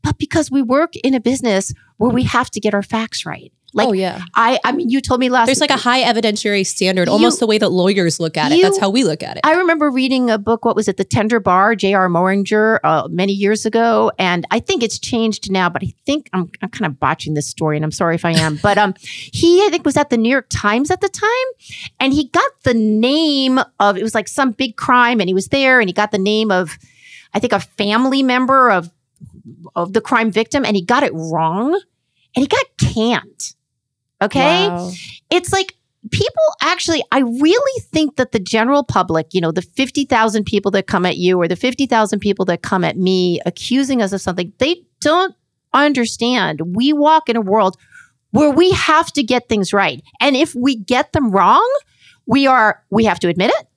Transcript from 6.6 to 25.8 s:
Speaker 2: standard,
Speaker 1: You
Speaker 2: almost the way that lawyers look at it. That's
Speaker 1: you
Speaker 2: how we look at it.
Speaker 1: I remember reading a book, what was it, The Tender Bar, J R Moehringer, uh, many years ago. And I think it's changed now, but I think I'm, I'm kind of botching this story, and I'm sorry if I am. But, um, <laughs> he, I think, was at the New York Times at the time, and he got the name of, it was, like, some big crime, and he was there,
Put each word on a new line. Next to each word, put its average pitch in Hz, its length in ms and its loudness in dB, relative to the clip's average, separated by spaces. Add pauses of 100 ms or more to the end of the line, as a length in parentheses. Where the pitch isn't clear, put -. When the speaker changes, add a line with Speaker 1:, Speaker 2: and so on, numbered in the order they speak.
Speaker 2:
standard, 185 420 0
Speaker 1:
You - 40 0
Speaker 2:
almost - 300 4
the 240 40 0
way 214 120 2
that 208 120 2
lawyers 185 480 0
look 165 200 -4
at 151 160 0
it. 339 80 4
That's 392 160 4
Speaker 1:
you 381 40 0
Speaker 2:
how 196 80 2
we 247 140 0
look 160 180 -2
at - 140 -10
it. - 80 -8
Speaker 1:
I 311 120 4
remember 330 360 0
reading 262 380 0
a 214 80 2
book, 208 260 -2
what 226 120 0
was 214 120 0
it, 190 80 -2
The - 80 -2
Tender 220 380 0
Bar, 190 340 2
J 196 180 0
R 185 140 4
Moehringer, 196 760 2
uh, 160 260 0
many 190 220 0
years 202 320 -2
ago. 226 520 2
And 175 340 0
I 226 100 0
think 277 220 -2
it's 214 140 -4
changed 220 540 -4
now, 185 180 0
but 180 140 -6
I - 100 -8 (120)
think 285 260 -4
I'm, 180 180 -4 (120)
I'm 240 80 -10
kind 208 200 -6
of 135 80 -10
botching 151 360 -2
this 147 140 -4
story, 151 280 -4
and 151 80 -4
I'm 156 80 -4
sorry 170 240 -2
if 170 80 -6
I 170 80 0
am. 160 320 0
But, 202 140 2
um, 202 200 2
<laughs> - 40 -20
he, - 640 2
I 403 40 2
think, 330 160 -4
was 277 120 0
at 294 140 0
the 240 60 2
New 226 120 0
York 262 200 0
Times 233 400 -2
at 370 120 -2
the 392 80 -2
time, - 200 -2 (680)
and 269 140 0
he 285 160 0
got 392 200 2 (140)
the 254 100 2
name 262 840 2 (220)
of, 202 160 2
it - 60 -6
was, 226 120 -6
like, 214 140 -4
some 269 240 -2
big 254 240 -6
crime, 247 420 2
and 185 100 0
he 185 40 0
was 190 160 -2
there, 262 320 2